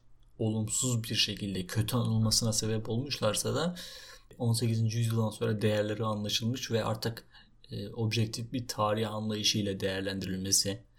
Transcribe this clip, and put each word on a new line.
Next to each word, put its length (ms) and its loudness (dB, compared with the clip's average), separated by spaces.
olumsuz 640 0
bir 100 -4
şekilde 520 -2
kötü 300 0
anılmasına 560 4
sebep 360 0
olmuşlarsa 640 0
da 200 0
on 140 2
sekizinci 460 2
yüzyıldan 320 2
sonra 320 0
değerleri 420 2
anlaşılmış 680 0
ve 140 2
artık, 400 -2
e, 180 -6
objektif 640 0
bir 160 -4
tarih 440 0
anlayışıyla 680 0
değerlendirilmesi 1000 0